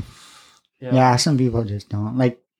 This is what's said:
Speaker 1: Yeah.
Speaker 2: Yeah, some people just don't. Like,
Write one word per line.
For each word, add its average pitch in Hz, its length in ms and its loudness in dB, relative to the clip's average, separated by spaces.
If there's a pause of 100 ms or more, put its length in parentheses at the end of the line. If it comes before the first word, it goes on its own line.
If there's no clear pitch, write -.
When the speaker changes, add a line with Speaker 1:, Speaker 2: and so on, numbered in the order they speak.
(800)
Speaker 1:
Yeah. 131 140 -4
Speaker 2:
Yeah, 127 220 4
some 143 200 0
people 117 280 0
just 101 240 -8
don't. 104 280 -6
Like, 127 240 0 (200)